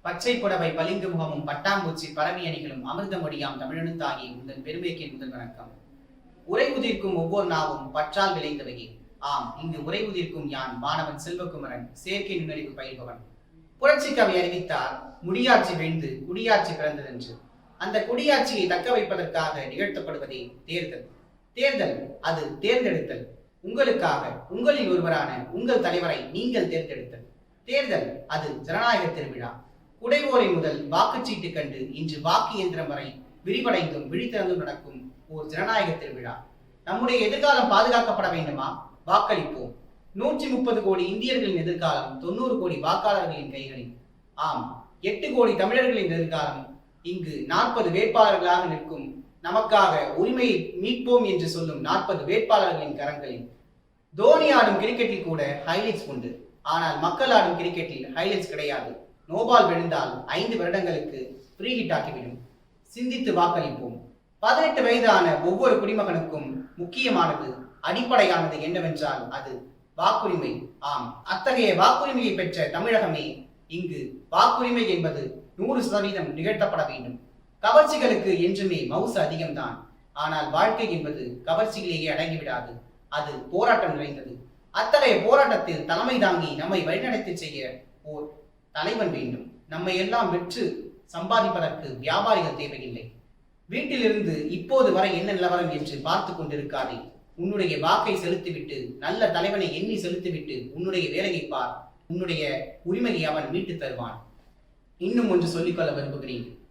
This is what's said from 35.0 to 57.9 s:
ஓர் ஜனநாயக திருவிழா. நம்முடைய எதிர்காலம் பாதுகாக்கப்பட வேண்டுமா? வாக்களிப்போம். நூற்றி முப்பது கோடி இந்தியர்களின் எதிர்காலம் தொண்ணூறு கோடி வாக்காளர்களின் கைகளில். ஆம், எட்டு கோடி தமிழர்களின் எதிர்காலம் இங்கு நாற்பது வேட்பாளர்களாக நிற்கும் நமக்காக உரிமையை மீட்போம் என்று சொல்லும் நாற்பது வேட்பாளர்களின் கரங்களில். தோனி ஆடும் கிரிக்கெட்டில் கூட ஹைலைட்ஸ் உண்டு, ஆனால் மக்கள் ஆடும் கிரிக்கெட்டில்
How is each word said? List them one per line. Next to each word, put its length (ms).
ஓர் 180
ஜனநாயக 460
திருவிழா. 560
நம்முடைய 440
எதிர்காலம் 440
பாதுகாக்கப்பட 600
வேண்டுமா? 680
வாக்களிப்போம். 640
நூற்றி 340
முப்பது 360
கோடி 240
இந்தியர்களின் 500
எதிர்காலம் 600
தொண்ணூறு 400
கோடி 160
வாக்காளர்களின் 760
கைகளில். 420
ஆம், 560
எட்டு 320
கோடி 220
தமிழர்களின் 560
எதிர்காலம் 680
இங்கு 460
நாற்பது 420
வேட்பாளர்களாக 760
நிற்கும் 600
நமக்காக 720
உரிமையை 640
மீட்போம் 440
என்று 240
சொல்லும் 300
நாற்பது 460
வேட்பாளர்களின் 720
கரங்களில். 480
தோனி 360
ஆடும் 300
கிரிக்கெட்டில் 420
கூட 420
ஹைலைட்ஸ் 420
உண்டு, 420
ஆனால் 380
மக்கள் 300
ஆடும் 300
கிரிக்கெட்டில் 560